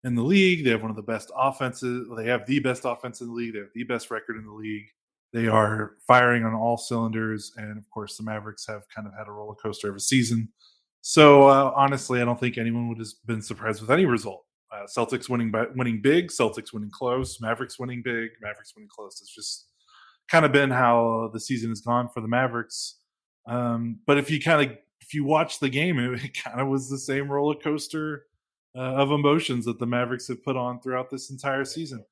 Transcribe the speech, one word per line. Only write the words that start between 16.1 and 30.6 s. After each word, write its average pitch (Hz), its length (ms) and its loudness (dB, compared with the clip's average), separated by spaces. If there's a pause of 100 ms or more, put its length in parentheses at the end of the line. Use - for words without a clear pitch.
Celtics 113 440 -2
winning 107 180 -10
close, 127 480 -4
Mavericks 117 400 -6
winning 123 240 -10
big, 113 280 -6 (100)
Mavericks 104 340 -14
winning 107 160 -20
close. 101 300 -18
It's - 120 -20
just - 340 -14 (600)
kind 165 160 6
of 143 80 4
been 139 200 4
how 117 600 4
the 110 80 -10
season 113 300 -6
has 107 100 -6
gone 120 300 -2
for 120 100 -8
the 110 80 -8
Mavericks. 117 680 -4 (520)
Um, 117 600 -4
but 143 100 6
if 139 140 -2
you 151 80 -2
kinda, 147 360 2 (260)
if - 120 -16
you 147 100 -4
watch 156 360 0
the 139 100 0
game, 147 300 0
it, 123 140 -2
<laughs> 120 100 -6
it 131 100 -12
kinda 123 320 -6
was 135 240 -2
the 135 80 -8
same 139 340 -6
roller 143 220 -2
coaster, 151 720 -6 (500)
uh, 127 200 -6
of 139 160 4
emotions 143 540 2
that 117 120 -4
the 120 80 -4
Mavericks 120 440 -2
have 120 140 -8
put 131 140 -4
on 123 240 -6